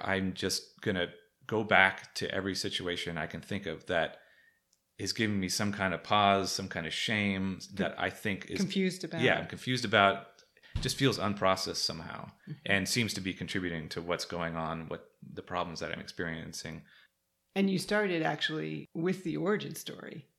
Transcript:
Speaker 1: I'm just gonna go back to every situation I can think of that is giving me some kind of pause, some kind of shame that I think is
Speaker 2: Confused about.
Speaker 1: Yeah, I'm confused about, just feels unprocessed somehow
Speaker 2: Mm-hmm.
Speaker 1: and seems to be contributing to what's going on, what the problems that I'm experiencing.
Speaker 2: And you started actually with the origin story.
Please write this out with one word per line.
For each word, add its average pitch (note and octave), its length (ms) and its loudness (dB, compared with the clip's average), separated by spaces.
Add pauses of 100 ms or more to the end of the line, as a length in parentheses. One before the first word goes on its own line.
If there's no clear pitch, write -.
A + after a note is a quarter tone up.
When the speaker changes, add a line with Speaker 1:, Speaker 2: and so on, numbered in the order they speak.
Speaker 1:
I'm F#2+ 280 2
just - 480 -4
gonna F#2 260 0 (400)
go A2 160 0
back F#2+ 520 6
to - 180 -4
every F#2+ 220 -2
situation F2 640 -4
I D#2+ 100 -4
can E2 140 -8
think - 240 -6
of D#2+ 220 -6
that E2 300 0 (800)
is G2 160 -4
giving G#2 260 2
me F2+ 100 0
some G#2 240 0
kind F#2+ 200 0
of E2 100 -6
pause, G2+ 480 6
some F#2+ 180 -4
kind E2 180 -4
of D#2+ 60 -4
shame G2 640 0 (140)
that F#2+ 260 0
I F#2+ 100 2
think F#2+ 400 -4
is - 100 -4
Speaker 2:
Confused F#3+ 440 0
about. D#3+ 180 -4
Speaker 1:
Yeah, A#2 180 6
I'm - 80 -6
confused B2 380 -2
about, G2 420 6 (540)
just - 160 0
feels B2 220 4
unprocessed G2+ 580 2
somehow - 520 -4 (200)
Speaker 2:
Mm-hmm. - 20 -8 (140)
Speaker 1:
and G2 240 2
seems A#2 260 2
to G2 60 -4
be F#2 120 -2
contributing E2+ 560 -2
to F2 120 -6
what's E2+ 240 -2
going E2+ 300 -2
on, D#2+ 320 -4
what E2 180 -8 (280)
the - 80 -10
problems F2 400 -4
that D#2+ 100 -4
I'm E2 80 -6
experiencing. E2 840 -8 (720)
Speaker 2:
And G3 140 4
you F#3 100 2
started G3 440 0
actually D#3 720 -2
with F3+ 300 0
the D3+ 140 -2
origin E3 380 0
story. - 500 -12 (140)